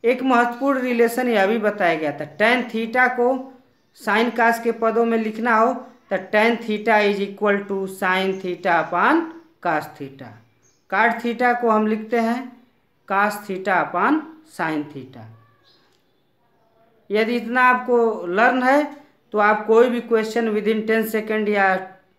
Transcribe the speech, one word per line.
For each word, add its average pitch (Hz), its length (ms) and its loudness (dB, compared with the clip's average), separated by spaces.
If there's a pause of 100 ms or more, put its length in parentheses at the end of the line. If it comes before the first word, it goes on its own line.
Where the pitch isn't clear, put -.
एक 247 180 0
महत्वपूर्ण 254 580 2
relation 240 480 0
यह 202 180 2
भी 220 120 0
बताया 202 360 0
गया 156 180 -4
था, 147 120 -10 (120)
tan 233 320 2
theta 226 400 0
को 240 180 0 (720)
sin 220 380 0
cos 233 260 2
के 233 120 -2
पदों 226 300 0
में 226 140 0
लिखना 220 380 0
हो 233 160 4 (380)
तो 196 60 -2 (120)
tan 220 300 2
theta 214 360 -2 (140)
is 202 120 -2
equal 202 440 -2
to 196 160 -6 (120)
sin 190 460 -2
theta 180 400 -2
upon 190 420 2 (420)
cos 151 260 -2 (100)
theta। 135 300 -14 (640)
cot 226 320 2
theta 240 280 0 (100)
को 233 100 2
हम 214 160 2
लिखते 220 340 -2
हैं 233 200 -2 (680)
cos 208 280 0 (100)
theta 190 340 -2
upon 208 400 0 (300)
sin 156 420 -4
theta। 123 320 -16 (1900)
यदि 220 260 0
इतना 240 280 0
आपको 240 640 2
learn 247 340 2
है 269 200 4 (520)
तो 208 60 0
आप 214 260 2
कोई 226 240 6
भी 240 120 -2
question 226 520 0
within 214 340 0
ten 220 220 0
second 214 380 -2
या 196 260 2 (440)